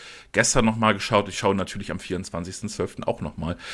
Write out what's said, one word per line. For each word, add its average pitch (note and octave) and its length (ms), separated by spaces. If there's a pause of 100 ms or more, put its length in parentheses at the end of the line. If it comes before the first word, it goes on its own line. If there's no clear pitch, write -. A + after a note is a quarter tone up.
(320)
gestern A#2 320
nochmal A2 300
geschaut. G2+ 340
Ich F#2+ 80
schaue G2 160
ihn G2 60
natürlich F#2+ 320
am F2 80
vierundzwanzigsten F2+ 720
zwölften - 340
auch - 160
nochmal. E2 380 (160)